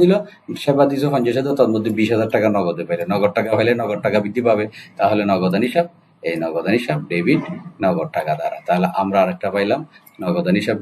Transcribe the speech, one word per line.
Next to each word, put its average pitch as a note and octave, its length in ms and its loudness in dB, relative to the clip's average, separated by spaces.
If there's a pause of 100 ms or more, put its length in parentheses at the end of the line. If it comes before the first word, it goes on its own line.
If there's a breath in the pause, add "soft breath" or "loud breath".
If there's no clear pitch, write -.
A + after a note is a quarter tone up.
দিল? F3+ 120 6 (500 loud breath)
সেবা C#3+ 220 4
দিছে C#3 280 0
পঞ্চাশ A#2+ 260 2
হাজার, C#3 200 -2
তার A2+ 140 4
মধ্যে G#2+ 160 -2 (100)
বিশ A2 120 2
হাজার A2 240 2
টাকা G#2+ 120 2 (100)
নগদে E2+ 300 -2
পাইলে, E2+ 260 -4
নগদ G2 240 0
টাকা A2 200 -2
হলে A2+ 140 2 (100)
নগদ G#2 240 -4
টাকা G#2 180 2
বৃদ্ধি G#2 180 -4
পাবে, G#2+ 240 2 (320 loud breath)
তাহলে G#2 240 2 (100)
নগদান F#2 360 2
হিসাব, E3+ 180 0 (380)
এই E2 200 -4
নগদান E2 300 -2
হিসাব F#2+ 260 0 (120)
ডেবিট F2 300 2 (400)
নগদ F2+ 260 0 (100)
টাকা D#2 220 -2
দ্বারা। - 260 -6
তাহলে F2+ 300 2
আমরা G2 280 0
আরেকটা F#2 320 -2
পাইলাম G#2+ 260 0 (380 soft breath)
নগদান F2+ 360 0
হিসাব G#2+ 260 0